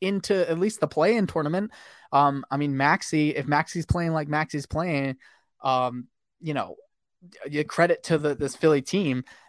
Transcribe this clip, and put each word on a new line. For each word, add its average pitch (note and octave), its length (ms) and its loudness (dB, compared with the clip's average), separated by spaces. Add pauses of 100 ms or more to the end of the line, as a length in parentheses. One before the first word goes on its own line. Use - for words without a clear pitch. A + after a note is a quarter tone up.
into F#3+ 480 0
at D#3+ 80 0
least G3+ 220 0
the D#3 60 2
play-in G3 400 2
tournament. E3+ 440 -2 (420)
Um, C#3 380 4
I C#3 80 -2
mean, C#3+ 180 -2
Maxey, D3+ 540 2
if C#3+ 160 -4
Maxey's D3+ 400 -2
playing E3+ 260 0
like D#3 160 -2
Maxey's D3+ 380 -4
playing, C#3+ 500 -4 (460)
um, B2+ 460 -2 (300)
you D#3+ 140 -6
know, G#2 240 -4 (720)
y-, D3 160 -2
credit - 360 0
to E3 160 0
the, D3 160 0
this C3+ 220 -4
Philly D3+ 260 4
team. C#3 420 -2 (240)